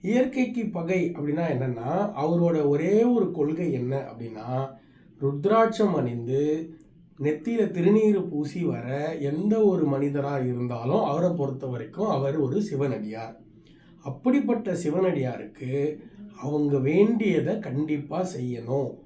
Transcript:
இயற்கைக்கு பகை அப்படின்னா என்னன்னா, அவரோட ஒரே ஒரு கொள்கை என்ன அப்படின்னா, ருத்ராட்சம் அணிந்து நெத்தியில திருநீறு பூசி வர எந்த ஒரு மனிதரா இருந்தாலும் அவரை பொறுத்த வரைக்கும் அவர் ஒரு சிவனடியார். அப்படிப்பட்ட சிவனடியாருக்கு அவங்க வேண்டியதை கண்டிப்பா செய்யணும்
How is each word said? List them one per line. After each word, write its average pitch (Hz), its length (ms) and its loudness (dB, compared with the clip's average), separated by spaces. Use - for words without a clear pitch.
இயற்கைக்கு 247 640 0
பகை 170 460 0
அப்படின்னா 151 320 -2
என்னன்னா, 135 720 -2
அவரோட 165 500 2
ஒரே 175 360 4
ஒரு 233 280 2
கொள்கை 156 400 0
என்ன 127 260 -2
அப்படின்னா, 123 720 -6
ருத்ராட்சம் 208 720 2
அணிந்து 135 800 -2
நெத்தியில 175 520 0
திருநீறு 202 520 4
பூசி 151 400 -4
வர 139 540 -4
எந்த 196 480 2
ஒரு 175 220 4
மனிதரா 143 560 0
இருந்தாலும் 123 600 0
அவரை 170 260 2
பொறுத்த 135 380 -4
வரைக்கும் 123 400 -6
அவர் 139 300 0
ஒரு 147 240 0
சிவனடியார். 113 840 -6
அப்படிப்பட்ட 214 680 0
சிவனடியாருக்கு 147 1200 -2
அவங்க 143 360 0
வேண்டியதை 185 840 2
கண்டிப்பா 151 680 -4
செய்யணும் 123 580 -4